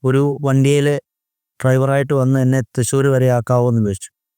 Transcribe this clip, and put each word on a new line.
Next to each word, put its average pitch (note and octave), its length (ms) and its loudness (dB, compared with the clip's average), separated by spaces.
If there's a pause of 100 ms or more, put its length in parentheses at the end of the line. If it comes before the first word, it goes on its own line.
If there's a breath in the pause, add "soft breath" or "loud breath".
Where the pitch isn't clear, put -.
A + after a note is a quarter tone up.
ഒരു C3 180 0 (200)
വണ്ടിയില് C#3 520 2 (640)
ഡ്രൈവറായിട്ട് C3+ 540 0
വന്ന് C3 260 0
എന്നെ C3 220 0
തൃശ്ശൂർ C3 460 -2
വരെ C3 220 2
ആക്കാവോന്ന് A#2+ 520 0
ചോദിച്ചു. G2+ 280 -4 (280)